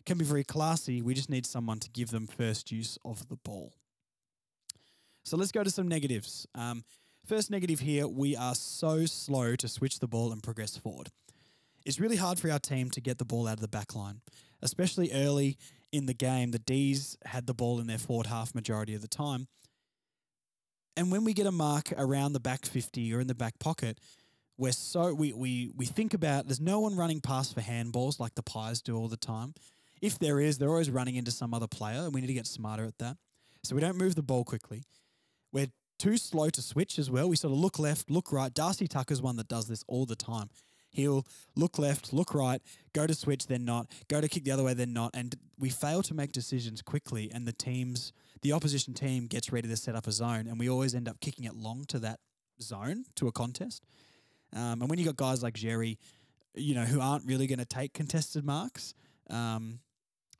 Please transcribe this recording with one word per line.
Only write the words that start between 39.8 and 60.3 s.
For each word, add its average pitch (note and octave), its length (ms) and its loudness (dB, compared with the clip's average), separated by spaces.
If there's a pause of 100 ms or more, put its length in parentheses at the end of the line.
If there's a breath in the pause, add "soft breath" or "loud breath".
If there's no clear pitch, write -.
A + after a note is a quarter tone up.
all B2+ 180 0
the A2+ 100 -4
time. A2 360 -6 (400 soft breath)
He'll C#3 340 2 (300 loud breath)
look D#3+ 240 4
left, C#3+ 320 2
look D3+ 240 2
right, C3 260 2 (320 loud breath)
go D3+ 140 4
to D#3+ 80 2
switch, C#3+ 320 0
then B2 160 0
not, A#2+ 240 0 (220 loud breath)
go D3 100 2
to D3+ 80 4
kick D3+ 160 -2
the C3+ 80 2
other C3+ 120 4
way, B2+ 100 4
then A#2+ 200 0
not. A#2 220 0
And B2 180 -4 (240)
we C3 120 0
fail D#3 340 2
to - 100 -4
make C#3+ 200 -2
decisions A#2 500 -4
quickly, A2+ 500 -4
and A#2+ 140 -6
the A#2 60 -2
teams, B2 580 -4 (300 loud breath)
the C#3+ 100 2
opposition C#3+ 420 2
team B2+ 320 -2
gets A#2 260 -4
ready A#2 180 0
to A2+ 80 -2
set A2+ 180 -4
up A2 100 -4
a A2+ 60 -2
zone, A2+ 360 0
and A#2 120 -4
we B2 100 2
always B2+ 240 2
end B2 140 -4
up A2 120 -8
kicking B2 260 -8
it A2+ 100 -10
long A2+ 300 -8
to C3 140 -4
that A2 200 -6 (420)
zone, A2+ 440 -6 (100)
to C3 120 0
a A2+ 40 2
contest. B2+ 540 -6 (680 soft breath)
Um, A#2 280 -2
and C3 80 2
when E3+ 100 2
you E3+ 60 4
got D3+ 100 0
guys C3 260 2
like A#2 120 -2
Jerry, A2+ 440 -2 (580 soft breath)
you C#3+ 200 0
know, A#2+ 80 2
who C3 160 4
aren't C3+ 260 2
really C3 220 2
gonna B2+ 160 -2
take C3 300 -6
contested D3+ 500 -2
marks, D#3 500 -4 (360 soft breath)
um, A2+ 500 -4 (600)